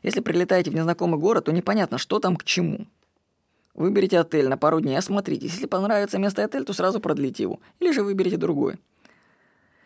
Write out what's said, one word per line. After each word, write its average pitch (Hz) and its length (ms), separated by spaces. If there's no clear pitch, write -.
Если - 180
прилетаете 180 520
в - 20
незнакомый 165 460
город, 202 260
то 151 60
непонятно, 180 480
что - 200
там 175 160
к - 80
чему. - 440
Выберите 190 440
отель 156 280
на 131 100
пару 156 240
дней, 139 160
осмотритесь. - 560
Если 240 140
понравится 202 500
место 202 240
и 214 40
отель, 269 200
то 202 80
сразу 233 260
продлите 139 440
его. - 160
Или 359 120
же 262 100
выберите 196 360
другой. 147 420